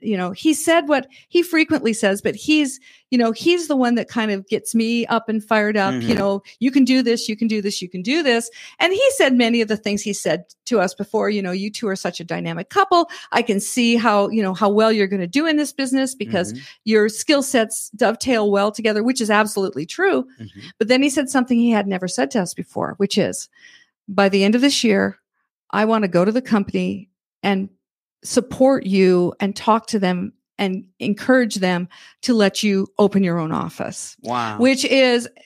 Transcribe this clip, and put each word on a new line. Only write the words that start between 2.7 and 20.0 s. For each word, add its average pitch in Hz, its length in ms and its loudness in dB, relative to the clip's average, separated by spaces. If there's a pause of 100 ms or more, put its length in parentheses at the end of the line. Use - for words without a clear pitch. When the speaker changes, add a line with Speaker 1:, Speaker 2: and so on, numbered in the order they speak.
Speaker 1:
you 254 80 0
know, 226 140 2
he's 339 360 0
the 294 80 -2
one 240 200 2
that 220 120 -2
kind 220 220 -4
of 196 180 -6
gets - 280 -4
me 226 320 0
up 226 200 -2
and 214 160 -4
fired 214 320 0
up, 196 200 0
you 117 140 -2
Speaker 2:
Mm-hmm. 233 100 2
Speaker 1:
know, 196 240 -2 (160)
"You 247 100 0
can 269 160 4
do 254 160 4
this, 233 260 -2
you 214 80 -6
can 226 120 -2
do 214 160 -2
this, 202 180 -6
you 180 80 -10
can 185 140 -10
do 277 180 0
this." 233 300 0 (280)
And 359 140 2
he 508 240 4
said 277 160 4
many 233 280 4
of 214 80 -2
the 214 80 -2
things 208 260 -4
he 202 100 -4
said 175 320 -4 (200)
to 233 140 0
us 180 140 0
before, 202 380 -2
you 208 100 -2
know, 180 100 -4
"You 202 200 -6
two 214 160 -8
are 190 80 -2
such 180 240 -6
a 170 40 -12
dynamic 170 460 -8
couple. 370 400 0 (220)
I 240 100 2
can 208 180 0
see 233 360 0
how, 208 340 2
you 220 140 0
know, 185 100 -2
how 202 160 2
well 220 220 4
you're 208 160 2
gonna 185 180 -4 (140)
do 320 80 2
in 311 100 2
this 294 160 -2
business 262 420 -2
because 208 380 -4
Speaker 2:
Mm-hmm. 262 80 -14 (240)
Speaker 1:
your 214 240 4
skill 285 340 0
sets - 520 -2
dovetail 226 560 0
well 202 200 2
together," 214 320 -2
which 254 180 0
is 214 100 0
absolutely 208 560 0
true. 330 380 0 (140)